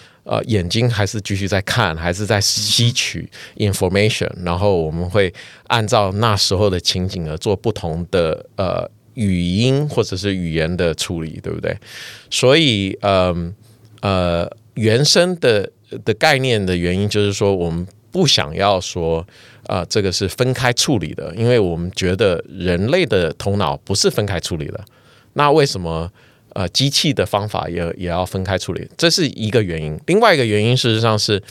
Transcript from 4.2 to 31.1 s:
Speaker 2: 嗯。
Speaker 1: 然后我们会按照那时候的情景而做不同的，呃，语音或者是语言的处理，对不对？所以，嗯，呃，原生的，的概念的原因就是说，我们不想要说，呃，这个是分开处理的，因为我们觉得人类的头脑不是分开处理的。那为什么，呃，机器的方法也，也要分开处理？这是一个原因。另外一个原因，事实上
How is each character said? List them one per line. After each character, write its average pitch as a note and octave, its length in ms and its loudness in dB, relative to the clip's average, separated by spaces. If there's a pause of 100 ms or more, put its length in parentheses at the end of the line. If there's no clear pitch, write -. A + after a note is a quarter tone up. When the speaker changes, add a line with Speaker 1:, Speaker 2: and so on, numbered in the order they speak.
Speaker 2:
嗯。 F#2 80 -12
Speaker 1:
然 E2+ 120 0
后 F#2+ 240 2
我 D#2+ 80 -2
们 E2+ 220 -4
会 F#2+ 240 2 (320)
按 A2+ 180 2
照 G2+ 280 2
那 G#2+ 240 2
时 - 180 0
候 G2+ 160 4
的 F2+ 80 0
情 F#2 300 -2
景 F2 200 -6
而 D#2 100 -6
做 G#2 180 0
不 A2+ 160 -2
同 E2 400 -6
的， E2+ 420 0
呃， F2 340 -2 (260)
语 F#2+ 280 0
音 B2 460 2
或 C3+ 120 -2
者 - 160 -2
是 G2 160 -2
语 F2 220 -4
言 D#2+ 220 0
的 E2+ 180 0
处 E2+ 280 -6
理， D#2 200 -10
对 E2+ 100 -8
不 E2 80 -8
对？ - 160 -4 (540)
所 C3 260 4
以， G#2+ 440 2
嗯， F#2 520 2 (480)
呃， F2+ 480 0 (260)
原 A2 300 2
生 F3+ 360 4
的， G#2+ 280 2 (360)
的 A2 100 0
概 D3+ 240 4
念 A#2+ 260 2
的 F#2 120 0
原 F2 200 0
因 G2+ 120 0
就 G#2 120 0
是 G2+ 120 2
说， G2+ 200 2
我 F2 160 0
们 E2+ 160 -2 (260)
不 F3 160 2
想 D#2 280 0
要 F#2+ 260 2
说， E2 440 -2 (420)
呃， F#2 180 -2
这 - 160 -2
个 G2 100 0
是 F#2+ 160 -2
分 B2 280 0
开 B2 180 0
处 B2 260 0
理 D#2 140 -6
的， D#2 240 -10
因 A2+ 100 0
为 B2 120 4
我 F2 180 2
们 F2 180 -4
觉 F#2+ 220 0
得 F#2+ 320 2
人 F2+ 380 -2
类 E3+ 180 2
的 F2+ 300 0
头 G2+ 220 -2
脑 D2+ 280 0
不 G2 100 -4
是 F#3 160 2
分 G#2+ 140 -2
开 G2 160 -4
处 - 160 -6
理 D2+ 100 -6
的。 - 160 -10 (520)
那 C#3+ 180 4
为 D#3 120 6
什 G2+ 140 -4
么， E2 320 -4 (440)
呃， F#2+ 160 -4
机 C3+ 180 0
器 C#3+ 240 0
的 F#2 140 0
方 G#2 200 -2
法 F2 220 -4
也， E2+ 80 -6 (220)
也 F2+ 100 -6
要 F2 160 -2
分 F#2+ 180 -6
开 F#2 140 -2
处 F#2 160 -4
理？ F2 240 -8
这 E3 140 2
是 D#3+ 180 0
一 A2 220 -4
个 A2+ 120 4
原 E2 180 -4
因。 D2+ 260 -6
另 F3 140 2
外 A3 140 6
一 D3 40 0
个 B2 80 2
原 G#2 180 2
因， A#2+ 100 4
事 A#2+ 200 2
实 A2 80 0
上 A2 160 2